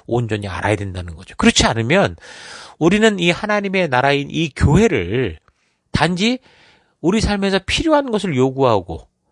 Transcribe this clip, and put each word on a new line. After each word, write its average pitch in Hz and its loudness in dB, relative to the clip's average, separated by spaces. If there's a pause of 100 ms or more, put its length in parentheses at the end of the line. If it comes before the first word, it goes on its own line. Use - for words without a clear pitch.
온전히 110 -2
알아야 98 -2
된다는 90 -8
거죠. - -20
그렇지 226 0
않으면 117 0 (640)
우리는 208 4
이 175 0
하나님의 196 -2
나라인 139 0
이 156 -2
교회를 127 2 (520)
단지 185 0 (640)
우리 196 2
삶에서 196 0
필요한 294 0
것을 185 -2
요구하고 123 0 (240)